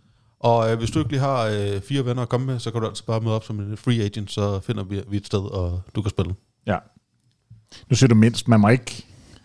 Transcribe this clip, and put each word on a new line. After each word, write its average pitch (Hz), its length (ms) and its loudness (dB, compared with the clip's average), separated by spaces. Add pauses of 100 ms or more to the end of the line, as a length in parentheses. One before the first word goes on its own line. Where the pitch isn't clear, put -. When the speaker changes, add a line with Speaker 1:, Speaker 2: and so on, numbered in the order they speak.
(400)
Speaker 1:
Og, 113 320 4
øh, 113 60 0
hvis 113 120 -4
du 160 80 -2
ikke 151 120 0
lige 135 100 0
har, 131 260 0
øh, 101 340 -2
fire 135 260 -4
venner 123 160 -2
at 113 60 -6
komme 127 180 -2
med, 127 120 -4
så 117 120 -8
kan 113 100 -4
du 110 60 -2
altid 95 180 -10
bare 113 160 -2
møde 110 140 0
op 110 100 -4
som 104 160 -8
en 104 160 -8
free 117 280 0
agent, 101 280 -6
så 101 280 -2
finder 101 240 -6
vi, 98 240 -6
vi 101 80 -4
et 101 100 -6
sted, 104 140 -2
og 90 400 -4 (140)
du 107 80 -2
kan 101 80 -4
spille. 90 240 -2 (320)
Speaker 2:
Ja. 98 100 0 (1120)
Nu 123 60 4
siger 123 120 6
du 113 60 6
mindst. 113 340 4
Man 110 120 6
må 101 80 6
ikke, - 380 0 (380)